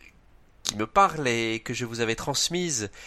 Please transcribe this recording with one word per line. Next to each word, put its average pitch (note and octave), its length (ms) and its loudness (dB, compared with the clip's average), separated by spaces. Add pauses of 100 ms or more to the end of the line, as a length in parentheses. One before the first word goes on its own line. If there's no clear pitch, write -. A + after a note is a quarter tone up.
(640)
qui - 120 -4
me A2 100 -2
parle D#3+ 420 4
et A2+ 320 2
que B2 140 -6
je A#2+ 120 -4
vous A2+ 140 -4
avais A2+ 160 2
transmise. D#3+ 720 -2 (160)